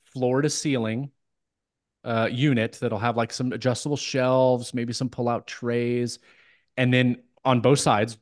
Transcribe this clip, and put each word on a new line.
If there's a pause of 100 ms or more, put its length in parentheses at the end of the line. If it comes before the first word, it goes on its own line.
floor
to
ceiling, (920)
uh,
unit
that'll
have,
like,
some
adjustable
shelves,
maybe
some
pull-out
trays. (580)
And
then (220)
on
both
sides,